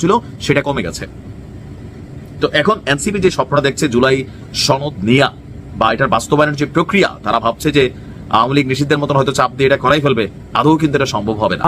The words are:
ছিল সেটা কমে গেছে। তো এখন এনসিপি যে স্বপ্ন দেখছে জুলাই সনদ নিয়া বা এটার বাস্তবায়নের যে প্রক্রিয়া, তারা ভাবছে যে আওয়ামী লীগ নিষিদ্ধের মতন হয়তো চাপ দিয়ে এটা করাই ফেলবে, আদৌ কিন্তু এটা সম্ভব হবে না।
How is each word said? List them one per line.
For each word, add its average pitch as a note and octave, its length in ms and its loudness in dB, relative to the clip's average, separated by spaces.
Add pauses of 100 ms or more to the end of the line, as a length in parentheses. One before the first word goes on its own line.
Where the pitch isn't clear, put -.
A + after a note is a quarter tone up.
ছিল F3+ 100 4 (280)
সেটা C#3+ 260 2
কমে C3+ 200 -2
গেছে। - 180 -8 (1400)
তো D#3 60 2 (140)
এখন G#3 160 2 (160)
এনসিপি G3 320 -2
যে E3+ 60 4
স্বপ্ন - 260 -2 (100)
দেখছে C#3 180 0 (100)
জুলাই C3 240 4 (460)
সনদ C#3+ 300 0 (140)
নিয়া C3 200 6 (500)
বা A2 160 4
এটার C3 200 0
বাস্তবায়নের D3 460 2
যে C#3+ 60 0
প্রক্রিয়া, E3+ 440 0 (140)
তারা A2 200 2
ভাবছে A#2 320 -2
যে C#3 80 6 (460)
আওয়ামী A#2 260 2
লীগ C#3 160 2
নিষিদ্ধের C#3+ 300 0
মতন C#3+ 160 0
হয়তো C3+ 200 2
চাপ B2+ 180 2
দিয়ে C3+ 120 4
এটা C3+ 160 4
করাই D3 160 4
ফেলবে, B2+ 240 2 (300)
আদৌ C#3+ 220 4
কিন্তু D3+ 220 2
এটা C3+ 160 0
সম্ভব G#2+ 280 -2
হবে F#2 140 2
না। - 120 -4